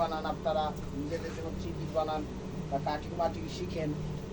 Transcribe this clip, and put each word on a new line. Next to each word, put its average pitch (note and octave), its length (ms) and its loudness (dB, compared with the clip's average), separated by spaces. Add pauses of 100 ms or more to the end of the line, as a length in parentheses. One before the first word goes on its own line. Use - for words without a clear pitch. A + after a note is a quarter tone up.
বানান D#3 320 2
আপনারা, D#3 320 4 (360)
নিজেদের D#3+ 360 -2
জন্য E3 120 -4 (100)
থ্রি E3+ 200 -2
পিস D3+ 200 -2
বানান D#3 220 4 (500)
বা C#3+ 160 2
কাটিং D3+ 340 0
মাটিং E3 240 2 (120)
শিখেন, E3+ 340 0 (420)